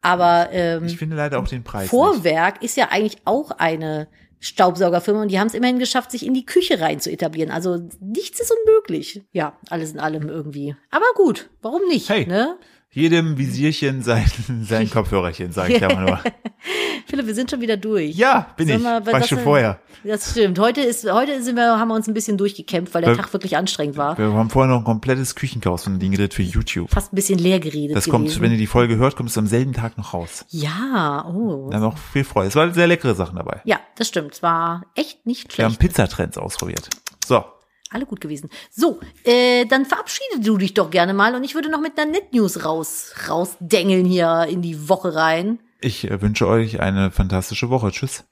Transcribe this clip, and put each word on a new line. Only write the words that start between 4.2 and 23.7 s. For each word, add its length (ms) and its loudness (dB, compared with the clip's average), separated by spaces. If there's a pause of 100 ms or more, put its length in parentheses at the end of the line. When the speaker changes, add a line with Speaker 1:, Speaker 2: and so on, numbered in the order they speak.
Speaker 1:
Staubsaugerfirma 840 2
und 60 -2
die 100 0
haben's 140 0
immerhin 260 0
geschafft, 320 -2
sich 140 -10
in 80 0
die 120 -2
Küche 340 2
rein 200 0
zu 120 -6
etablieren. 400 -4
Also 380 -4 (100)
nichts 400 -8
ist 120 -2 (140)
unmöglich. 680 2
Ja, 260 -4 (120)
alles 220 -6
in 80 -12
allem 300 -4
irgendwie. 460 -8 (140)
Aber 160 2 (100)
gut, 340 2 (120)
warum 280 -4
nicht, 200 0
Speaker 2:
Hey. 160 2
Speaker 1:
ne? 320 0 (320)
Speaker 2:
Jedem 480 2
Visierchen 640 0
sein, 240 2 (200)
<laughs> 180 -6
sein 260 0
Kopfhörerchen, 640 -2
sag 180 -2
ich 100 4
da 140 2
mal 120 0
nur. 180 0
Speaker 1:
<laughs> 840 -6
Philipp, 220 -4
wir 80 -4
sind 160 -4
schon 100 -4
wieder 160 0
durch. 380 -2
Speaker 2:
Ja, 420 2
bin 100 2
Speaker 1:
Sag 100 4
Speaker 2:
ich. 60 2
Speaker 1:
mal, 220 0
Speaker 2:
War 80 2
ich 80 6
Speaker 1:
was 80 2
Speaker 2:
schon 80 2
Speaker 1:
denn? 80 -2
Speaker 2:
vorher. 340 4 (240)
Speaker 1:
Das 280 -4
stimmt. 260 2
Heute 240 2
ist, 300 0
heute 320 2
sind 140 -2
wir, 220 4
haben 100 0
wir 60 0
uns 120 0
ein 60 -4
bisschen 240 -2
durchgekämpft, 560 -2
weil 80 2
der 100 4
Speaker 2:
Wir 60 4
Speaker 1:
Tag 160 -8
wirklich 240 -4
anstrengend 400 -2